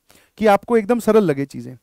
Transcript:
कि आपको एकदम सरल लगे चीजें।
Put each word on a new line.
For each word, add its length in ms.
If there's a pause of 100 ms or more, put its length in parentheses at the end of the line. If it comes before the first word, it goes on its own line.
(380)
कि 100
आपको 280
एकदम 240
सरल 240
लगे 220
चीजें। 360